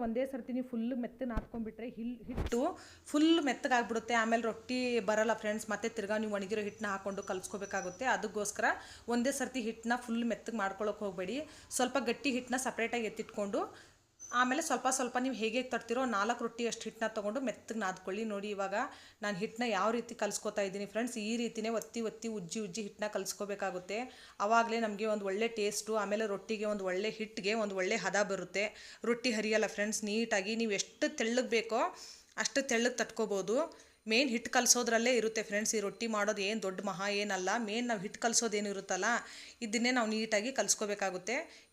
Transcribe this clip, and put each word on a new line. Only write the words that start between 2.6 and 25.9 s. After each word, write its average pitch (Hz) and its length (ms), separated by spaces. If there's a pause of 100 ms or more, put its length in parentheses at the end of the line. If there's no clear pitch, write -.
ಫುಲ್ 320 380
ಮೆತ್ತಗಾಗ್ಬಿಡುತ್ತೆ, 233 720
ಆಮೇಲೆ 226 280
ರೊಟ್ಟಿ 254 280 (320)
ಬರಲ್ಲ 220 320
ಫ್ರೆಂಡ್ಸ್. 214 300
ಮತ್ತೆ 220 260
ತಿರ್ಗಾ 208 240
ನೀವು 208 160
ಒಣಗಿರೋ 202 300
ಹಿಟ್ಟನ್ನ 208 260
ಹಾಕ್ಕೊಂಡು 196 380
ಕಲಿಸ್ಕೋಬೇಕಾಗುತ್ತೆ. 190 840
ಅದಕ್ಕೋಸ್ಕರ 202 500 (520)
ಒಂದೇ 262 240
ಸರ್ತಿ 254 280
ಹಿಟ್ಟನ್ನ 233 380
ಫುಲ್ 233 260
ಮೆತ್ತಗೆ 226 300
ಮಾಡ್ಕೊಳ್ಳೋಕೆ 208 440
ಹೋಗಬೇಡಿ. 190 320 (400)
ಸ್ವಲ್ಪ 254 180 (160)
ಗಟ್ಟಿ 254 260
ಹಿಟ್ಟನ್ನ 247 300
ಸಪ್ರೇಟಾಗಿ 226 440
ಎತ್ತಿಟ್ಕೊಂಡು 214 500 (760)
ಆಮೇಲೆ 254 300
ಸ್ವಲ್ಪ 254 280
ಸ್ವಲ್ಪ 247 280
ನೀವು 262 160
ಹೇಗೆ 220 180
ಹೇಗೆ 254 140
ತಟ್ತೀರೋ 240 320 (100)
ನಾಲ್ಕು 233 320
ರೊಟ್ಟಿ 233 240
ಅಷ್ಟು - 160
ಹಿಟ್ಟನ್ನ 220 220 (100)
ತೊಗೊಂಡು 208 300
ಮೆತ್ತಗೆ 220 340
ನಾದ್ಕೊಳ್ಳಿ. 190 400 (100)
ನೋಡಿ, 202 240
ಇವಾಗ 196 180 (500)
ನಾನು 208 180
ಹಿಟ್ಟನ್ನ 226 320
ಯಾವ 196 220
ರೀತಿ 226 260
ಕಲಿಸ್ಕೋತಾ 208 460
ಇದ್ದೀನಿ 202 260
ಫ್ರೆಂಡ್ಸ್, 233 220 (140)
ಈ - 20 (100)
ರೀತಿನೇ 226 360
ಒತ್ತಿ 226 300
ಒತ್ತಿ 220 300
ಉಜ್ಜಿ 180 260
ಉಜ್ಜಿ 202 220
ಹಿಟ್ಟನ್ನ 208 300
ಕಲಿಸ್ಕೋಬೇಕಾಗುತ್ತೆ. 196 840 (460)
ಆವಾಗಲೇ 226 400
ನಮಗೆ 208 280
ಒಂದು 202 160
ಒಳ್ಳೆ 214 180 (120)
ಟೇಸ್ಟು, 208 340 (100)